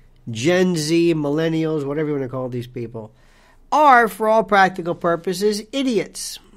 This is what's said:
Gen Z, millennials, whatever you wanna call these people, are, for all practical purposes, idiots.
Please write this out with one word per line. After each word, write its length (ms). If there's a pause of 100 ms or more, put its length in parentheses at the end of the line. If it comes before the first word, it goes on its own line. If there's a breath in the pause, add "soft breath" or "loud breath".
(320 soft breath)
Gen 440
Z, 380
millennials, 720
whatever 240
you 60
wanna 120
call 220
these 160
people, 480 (580 soft breath)
are, 360
for 200
all 160
practical 520
purposes, 680 (100)
idiots. 680 (180 soft breath)